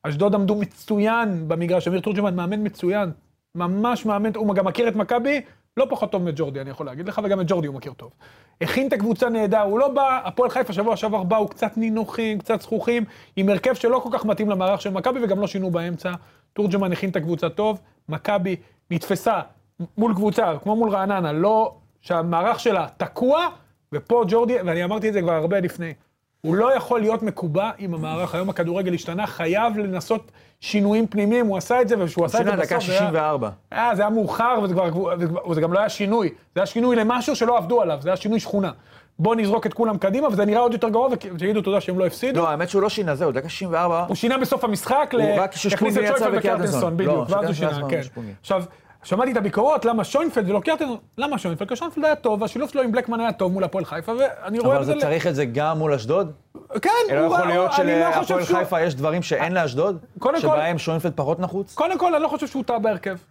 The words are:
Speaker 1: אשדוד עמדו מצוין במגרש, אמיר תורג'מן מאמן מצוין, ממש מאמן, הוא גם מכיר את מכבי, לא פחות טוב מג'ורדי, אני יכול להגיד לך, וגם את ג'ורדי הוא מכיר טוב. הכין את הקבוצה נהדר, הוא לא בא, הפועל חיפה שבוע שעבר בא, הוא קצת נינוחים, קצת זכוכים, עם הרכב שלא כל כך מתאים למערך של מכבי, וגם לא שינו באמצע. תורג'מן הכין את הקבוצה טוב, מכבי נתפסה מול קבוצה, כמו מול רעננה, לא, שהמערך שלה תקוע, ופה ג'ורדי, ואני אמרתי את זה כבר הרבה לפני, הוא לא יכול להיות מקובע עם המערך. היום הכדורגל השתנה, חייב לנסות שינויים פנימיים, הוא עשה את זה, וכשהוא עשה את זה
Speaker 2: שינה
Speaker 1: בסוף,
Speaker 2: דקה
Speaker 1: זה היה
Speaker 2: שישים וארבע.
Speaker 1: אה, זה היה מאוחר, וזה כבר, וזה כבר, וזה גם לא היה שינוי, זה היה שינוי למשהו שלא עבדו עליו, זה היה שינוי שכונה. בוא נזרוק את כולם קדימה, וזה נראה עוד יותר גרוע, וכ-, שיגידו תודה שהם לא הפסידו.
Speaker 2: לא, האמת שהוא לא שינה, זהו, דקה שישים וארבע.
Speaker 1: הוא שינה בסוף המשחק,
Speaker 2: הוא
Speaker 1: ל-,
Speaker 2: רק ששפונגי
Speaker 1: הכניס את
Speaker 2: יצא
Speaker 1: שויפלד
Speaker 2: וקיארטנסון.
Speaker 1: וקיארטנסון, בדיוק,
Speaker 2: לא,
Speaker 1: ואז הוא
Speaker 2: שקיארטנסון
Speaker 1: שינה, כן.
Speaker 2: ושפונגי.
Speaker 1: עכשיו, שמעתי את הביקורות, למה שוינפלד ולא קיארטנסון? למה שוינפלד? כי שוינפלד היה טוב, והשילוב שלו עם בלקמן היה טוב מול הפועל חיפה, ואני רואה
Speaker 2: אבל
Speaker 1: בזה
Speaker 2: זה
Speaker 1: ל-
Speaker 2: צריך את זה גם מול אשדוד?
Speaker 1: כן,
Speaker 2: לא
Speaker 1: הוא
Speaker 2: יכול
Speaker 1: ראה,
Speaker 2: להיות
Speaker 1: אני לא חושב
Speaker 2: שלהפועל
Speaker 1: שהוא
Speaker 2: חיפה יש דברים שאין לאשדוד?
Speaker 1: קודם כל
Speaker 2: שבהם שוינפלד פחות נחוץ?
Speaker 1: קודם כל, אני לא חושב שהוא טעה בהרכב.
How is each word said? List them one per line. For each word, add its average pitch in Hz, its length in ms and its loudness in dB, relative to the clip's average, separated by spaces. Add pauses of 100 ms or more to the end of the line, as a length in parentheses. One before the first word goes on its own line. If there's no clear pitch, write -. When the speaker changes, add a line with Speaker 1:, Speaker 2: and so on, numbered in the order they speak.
Speaker 1:
אשדוד 175 320 2
עמדו 202 200 2
מצוין 208 920 -2
במגרש, 170 400 0
אמיר 180 120 0
תורג'מן 202 360 0
מאמן 196 300 -2
מצוין, 185 460 -2 (440)
ממש 208 500 0
מאמן, 214 300 0
הוא 208 200 0
גם 190 100 2
מכיר 233 220 0
את 208 80 -2
מכבי, 240 460 0 (360)
לא 262 120 2
פחות 226 220 -2
טוב 190 120 -2
מג'ורדי, 143 380 -4
אני 135 80 -10
יכול 143 160 -10
להגיד 143 220 -10
לך, 208 160 -4
וגם 196 180 0
את 175 80 0
ג'ורדי 170 180 0
הוא 135 80 -8
מכיר 131 220 -12
טוב. 113 120 -18 (520)
הכין 254 260 0
את 240 60 2
הקבוצה 226 360 0
נהדר, 220 320 2
הוא 208 180 2
לא 277 80 4
בא, 262 360 2
הפועל 233 260 0
חיפה 247 240 -2
שבוע 214 220 0
שעבר 208 280 -2
בא, 196 140 2
הוא 208 120 0
קצת - 280 -4
נינוחים, 220 600 -2
קצת 208 220 -2
זכוכים, 233 420 -2 (320)
עם 190 140 2
הרכב 220 240 2
שלא 247 260 2
כל 247 120 -6
כך - 140 -2
מתאים 214 240 0
למערך 190 320 0
של 208 80 -4
מכבי, 233 340 -2
וגם 196 160 0
לא 202 80 0
שינו 185 240 -4
באמצע. 170 400 -4 (420)
תורג'מן 196 380 0
הכין 190 180 -2
את 180 60 -6
הקבוצה 165 340 -2
טוב, 208 300 -2 (300)
מכבי 185 460 -2 (360)
נתפסה 185 480 0 (580)
מול 220 160 2
קבוצה, 202 400 2 (100)
כמו 208 120 0
מול 226 140 2
רעננה, 190 420 0
לא, 214 420 2 (280)
שהמערך 170 580 0
שלה 190 280 0 (100)
תקוע, 277 500 0 (460)
ופה 226 340 2
ג'ורדי, 233 280 2 (100)
ואני 170 180 0
אמרתי 214 240 -2
את 214 60 0
זה 196 80 2
כבר 170 120 0
הרבה 170 260 2
לפני, 170 340 -6 (480)
הוא 160 140 0
לא 247 200 4
יכול 240 240 0
להיות 220 240 0
מקובע 190 540 -2
עם 190 160 -6
המערך. 160 420 -4
היום 185 140 -2
הכדורגל 175 440 -2
השתנה, 175 340 -4
חייב 208 500 0
לנסות 185 540 -4 (280)
שינויים 208 480 2
פנימיים, 214 380 2
הוא 190 120 0
עשה 240 240 2
את 226 80 4
זה, 233 100 4
וכשהוא 165 260 0
עשה 214 140 0
את 233 60 2
זה 208 60 2
Speaker 2:
שינה 185 120 0
Speaker 1:
בסוף, - 100 -2
Speaker 2:
דקה 180 120 0
Speaker 1:
זה 175 60 -2
היה 190 80 4
Speaker 2:
שישים 190 140 2
וארבע. 151 360 0 (240)
Speaker 1:
אה, 233 220 2
זה 190 60 0
היה 208 80 2
מאוחר, 226 540 2
וזה 185 100 0
כבר, 185 100 2 (340)
וזה 175 100 0
כבר, 175 220 -4
וזה 160 120 0
גם 165 120 2
לא 196 60 4
היה 208 100 2
שינוי, 208 380 0 (280)
זה 170 60 0
היה 196 40 4
שינוי 240 300 2
למשהו 240 400 2
שלא 240 220 2
עבדו 214 240 2
עליו, 165 200 0
זה 160 80 -2
היה 190 80 2
שינוי 214 220 0
שכונה. 190 320 -2 (480)
בוא 220 160 2
נזרוק 220 300 0
את - 80 -2
כולם 220 240 0
קדימה, 226 300 0
וזה 202 180 2
נראה 208 160 4
עוד 240 120 2
יותר 226 160 0
גרוע, 233 220 2
וכ-, 185 280 -6
שיגידו 208 220 0
תודה 196 200 0
שהם 185 180 -4
לא 185 60 2
הפסידו. 240 360 -2
Speaker 2:
לא, 165 80 2
האמת 160 200 -2
שהוא 196 120 2
לא 208 80 2
שינה, 175 260 -2
זהו, 147 160 0
דקה 135 180 -4
שישים 190 220 -8
וארבע. 170 360 2
Speaker 1:
הוא 190 80 -2
שינה 240 220 0
בסוף 262 260 0
המשחק, 247 500 0
Speaker 2:
הוא 240 80 2
Speaker 1:
ל-, 202 180 2
Speaker 2:
רק 190 160 -2
ששפונגי 202 200 0
Speaker 1:
הכניס 214 220 0
את 214 60 2
Speaker 2:
יצא 233 160 2
Speaker 1:
שויפלד 208 180 2
Speaker 2:
וקיארטנסון. 175 560 0
Speaker 1:
וקיארטנסון, 170 40 -2
בדיוק, 147 320 0
Speaker 2:
לא, 190 60 2
Speaker 1:
ואז 202 100 0
הוא 165 80 0
Speaker 2:
שקיארטנסון 147 360 -2
Speaker 1:
שינה, - 0 -
כן. 156 100 -2
Speaker 2:
ושפונגי. 120 320 -10 (100)
Speaker 1:
עכשיו, 185 220 -2 (400)
שמעתי 254 280 0
את 233 60 0
הביקורות, 226 480 2
למה 226 180 2
שוינפלד 254 460 0
ולא 202 100 2
קיארטנסון? 311 380 -2 (200)
למה 277 200 -4
שוינפלד? 180 320 -6
כי 247 60 -2
שוינפלד 311 300 -6
היה 302 100 4
טוב, 214 260 0
והשילוב 240 280 -4
שלו 277 120 -2
עם 240 100 0
בלקמן 233 280 -2
היה 233 120 0
טוב 180 200 -2
מול 190 120 0
הפועל 180 220 -2
חיפה, 165 340 -8
ואני 233 400 -2
רואה 240 160 2
Speaker 2:
אבל 285 60 2
Speaker 1:
בזה 294 100 -2
Speaker 2:
זה 294 60 0
Speaker 1:
ל- - 40 -2
Speaker 2:
צריך 156 260 0
את 156 80 0
זה 143 100 0
גם 147 320 -2
מול 156 160 0
אשדוד? 151 380 0 (500)
Speaker 1:
כן, 359 80 0 (240)
Speaker 2:
לא 285 60 2
Speaker 1:
הוא 320 60 4
Speaker 2:
יכול 349 140 2
Speaker 1:
ראה, 349 80 2
Speaker 2:
להיות 185 320 2
Speaker 1:
אני - 200 2
לא 170 60 4
חושב 160 220 2
Speaker 2:
שלהפועל 180 180 2
Speaker 1:
שהוא 180 140 2
Speaker 2:
חיפה 180 220 0
יש 165 140 0
דברים 156 280 0
שאין 160 300 0
לאשדוד? 165 440 0 (220)
Speaker 1:
קודם 285 160 2
כל 320 60 0
Speaker 2:
שבהם 156 360 2
שוינפלד 165 380 -2
פחות 156 240 -2
נחוץ? 185 360 -6
Speaker 1:
קודם 349 240 0
כל, 349 160 2
אני 302 80 2
לא 311 40 0
חושב 302 200 -4
שהוא 262 160 -6
טעה 233 160 -2
בהרכב. 196 380 -2 (140)